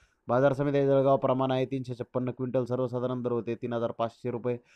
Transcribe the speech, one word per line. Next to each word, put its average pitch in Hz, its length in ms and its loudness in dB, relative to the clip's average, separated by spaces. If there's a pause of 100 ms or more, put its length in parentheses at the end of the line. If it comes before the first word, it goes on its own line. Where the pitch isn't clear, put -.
(280)
बाजार 131 240 4
समिती 143 260 0
आहे 139 80 4
जळगाव, 139 300 6
प्रमाण 131 340 0
आहे 131 140 0
तीनशे 127 300 -6
छप्पन्न 123 360 -4
क्विंटल, 127 340 -2
सर्वसाधारण 123 580 -2
दर 120 100 -2
होते 117 220 -2
तीन 120 180 -6
हजार 117 180 0
पाचशे 113 400 -4
रुपये, 120 260 -2 (200)